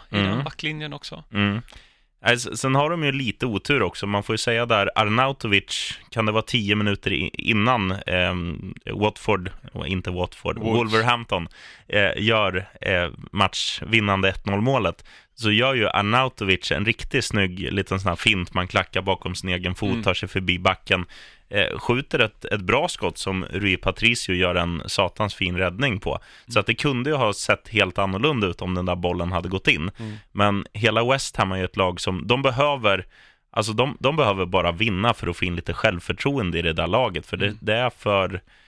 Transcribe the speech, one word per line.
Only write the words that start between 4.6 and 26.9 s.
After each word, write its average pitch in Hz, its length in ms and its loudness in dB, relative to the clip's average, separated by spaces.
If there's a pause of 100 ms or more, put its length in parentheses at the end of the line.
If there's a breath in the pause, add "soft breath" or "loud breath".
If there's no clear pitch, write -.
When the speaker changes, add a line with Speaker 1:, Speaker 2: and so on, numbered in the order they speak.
Speaker 2:
där, 107 280 4
Arnautovic, 110 1040 2 (120)
kan 110 160 0
det 107 60 0
vara 110 100 2
tio 104 320 0
minuter 101 380 0
i-, 90 220 -2
innan, 110 560 2 (160)
ehm, 90 680 -2 (180)
Watford, 98 580 0 (220)
och - 160 -8
inte 92 220 -2
Watford, 87 480 -4
Speaker 1:
Wolves. 110 180 2 (180)
Speaker 2:
Wolverhampton, 113 540 2 (400 loud breath)
eh, 101 280 4
gör, 101 520 2 (120)
eh, 90 280 2 (240)
matchvinnande 101 960 2
ett - 180 -4
noll-målet, 104 580 0 (300 loud breath)
så 110 160 0
gör 120 240 4
ju 110 140 2
Arnautovic 104 840 0
en 82 120 0
riktigt 117 400 -2
snygg 92 480 -2
liten 95 280 -2
sån 98 80 -2
här 85 80 0
fint, 95 380 0
man 90 140 -2
klackar 92 340 -2
bakom 92 320 -2
sin 92 160 -6
egen 90 240 -2
fot, 101 160 -2
Speaker 1:
Mm. 113 120 -2
Speaker 2:
tar 98 120 2
sig - 140 -6
förbi 90 300 0
backen, 92 460 0 (460 loud breath)
eh, 98 280 0
skjuter 135 400 -2
ett, 110 260 0
ett 104 160 -4
bra 113 280 0
skott - 300 -6
som 92 260 -4
Rui 95 320 0
Patricio 113 580 0
gör 90 200 2
en 85 320 0
satans 101 480 0
fin 90 240 -2
räddning 95 420 0
på. - 180 -4 (280 loud breath)
Så 120 60 -14
Speaker 1:
Mm. 123 80 2
Speaker 2:
att - 60 0
det 117 80 2
kunde 131 360 0